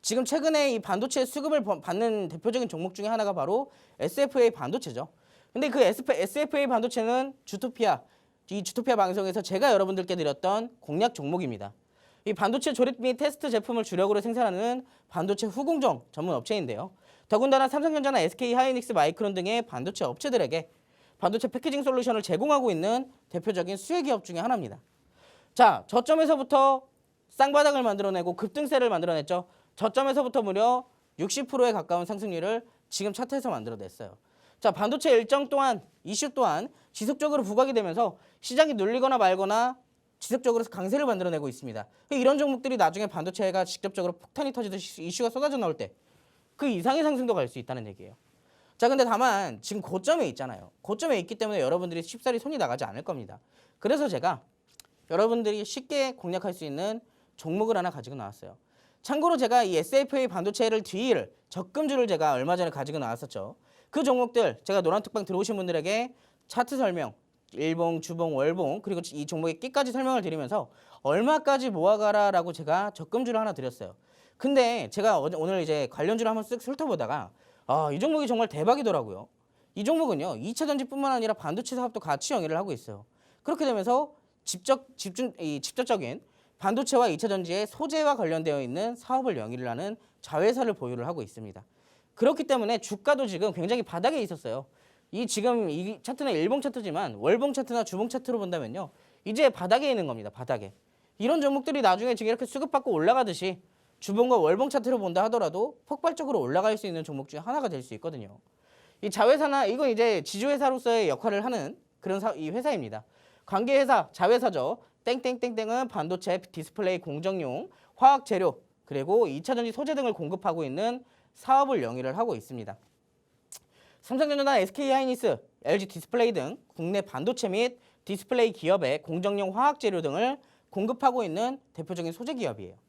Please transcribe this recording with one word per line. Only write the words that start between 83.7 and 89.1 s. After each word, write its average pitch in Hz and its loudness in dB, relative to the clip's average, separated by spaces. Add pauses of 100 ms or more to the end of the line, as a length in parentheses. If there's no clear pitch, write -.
직접, 262 0 (100)
집중, 214 -6
이 151 -4
직접적인 190 -4 (380)
반도체와 233 2
이 151 0
차 214 -4
전지의 190 -2
소재와 294 0
관련되어 160 0
있는 180 -4
사업을 247 -2